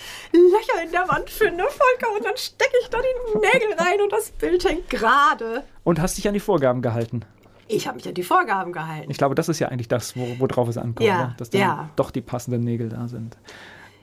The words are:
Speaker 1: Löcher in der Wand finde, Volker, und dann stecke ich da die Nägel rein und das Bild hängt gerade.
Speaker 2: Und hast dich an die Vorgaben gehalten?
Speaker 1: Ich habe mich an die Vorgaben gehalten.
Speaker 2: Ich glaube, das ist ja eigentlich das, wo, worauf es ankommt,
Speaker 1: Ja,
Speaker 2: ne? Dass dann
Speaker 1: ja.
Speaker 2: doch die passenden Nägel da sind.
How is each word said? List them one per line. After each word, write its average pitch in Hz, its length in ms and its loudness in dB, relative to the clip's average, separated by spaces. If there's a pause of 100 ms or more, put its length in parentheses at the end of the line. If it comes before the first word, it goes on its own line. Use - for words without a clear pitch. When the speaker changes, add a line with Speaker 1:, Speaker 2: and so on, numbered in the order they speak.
(320)
Speaker 1:
Löcher 359 540 6
in 330 60 -10
der 359 180 0
Wand 262 200 -2
finde, 359 340 0
Volker, 494 520 2
und 427 100 -4
dann 403 120 -2
stecke - 460 -2
ich - 60 -12
da 453 100 -2
die 494 400 -2
Nägel 427 380 2
rein 359 240 2
und 403 100 0
das 427 200 -2
Bild 349 360 0
hängt 349 220 -4
gerade. 240 720 2 (200)
Speaker 2:
Und 165 160 2
hast 185 180 -2
dich - 100 -4
an 202 60 0
die 202 60 0
Vorgaben 135 420 2
gehalten? 117 440 -2 (420)
Speaker 1:
Ich 214 200 -2
habe 262 80 -8
mich 196 120 -12
an 147 60 -8
die 175 100 -4
Vorgaben 196 500 0
gehalten. 156 360 -8
Speaker 2:
Ich 139 80 -6
glaube, 139 160 2
das 143 140 0
ist 165 120 -2
ja 139 100 0
eigentlich 120 180 -6
das, - 300 -2
wo, 123 100 -4 (120)
worauf 127 280 2
es 117 100 -4
ankommt, - 300 -2
Speaker 1:
Ja, 175 200 2
Speaker 2:
ne? 117 100 -8
Dass 120 120 -12
dann - 120 2
Speaker 1:
ja. 156 340 -2
Speaker 2:
doch - 160 0
die 127 100 -4
passenden 120 420 -4
Nägel 117 260 -2
da 120 180 -8
sind. 113 300 -12 (640)